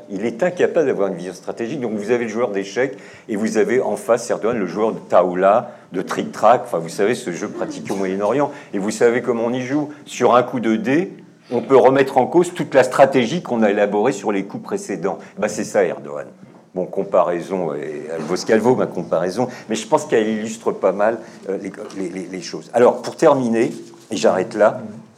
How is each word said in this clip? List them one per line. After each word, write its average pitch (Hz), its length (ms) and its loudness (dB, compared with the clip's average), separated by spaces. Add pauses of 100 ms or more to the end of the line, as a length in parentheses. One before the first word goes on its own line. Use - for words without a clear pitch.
Il 101 160 -6
est - 180 -4
incapable 156 440 2
d'avoir 98 220 0
une 92 80 -6
vision 90 180 -10
stratégique. 120 480 -8
Donc 110 100 -4
vous 104 200 -2
avez 120 120 0
le 110 60 -6
joueur 110 200 -2
d'échecs 101 460 -4 (320)
et 110 80 -4
vous 110 220 -2
avez 101 240 2
en 104 140 -2
face 117 340 0
Erdogan, 104 280 -2
le 95 80 -2
joueur 107 260 -2
de 82 80 -8
taoula, 92 720 4 (200)
de 92 80 -6
tric-trac, - 640 2
enfin 90 140 -4
vous 82 100 -6
savez, 107 260 0
ce - 160 -8
jeu 87 180 -6
pratiqué 92 440 -8
au 101 40 -6
Moyen-Orient. 104 540 0 (220)
Et - 60 -4
vous 110 120 -4
savez 120 300 4
comment 117 240 0
on 120 80 0
y 127 80 -4
joue. 143 300 -2 (160)
Sur 120 280 2
un 123 80 6
coup 123 180 -4
de 110 160 2
dé, 139 360 0 (400)
on 117 80 0
peut 127 160 4
remettre 135 420 6
en 120 80 4
cause 175 280 2
toute 143 200 -4
la 131 80 8
stratégie 135 580 4
qu'on 113 220 -2
a 104 80 6
élaborée 104 400 2
sur 107 220 -2
les 98 120 -2
coups 110 200 -12
précédents. 95 540 -4 (200)
Ben, 104 80 -2
c'est 110 160 -4
ça 98 220 2
Erdogan. 73 420 -6 (480)
Bon, 92 120 -4
comparaison, 87 840 -2
et 73 300 -8 (100)
elle 80 80 -6
vaut 78 140 -6
ce 90 100 -4
qu'elle 113 140 4
vaut, 120 160 4
ma 101 140 0
comparaison, 90 600 -2 (220)
mais 110 60 -4
je - 100 -8
pense 147 200 0
qu'elle 110 220 2
illustre 110 440 -4
pas 98 180 0
mal, 104 300 0 (280)
euh, 98 80 -4
les, 98 160 -8 (240)
les, 95 140 -6
les... 92 160 -10
les 90 160 -10
choses. - 320 -12
Alors, 120 260 4
pour - 160 -10
terminer, 123 560 4 (380)
et 107 60 -4
j'arrête 95 380 0
là, 107 280 2 (360)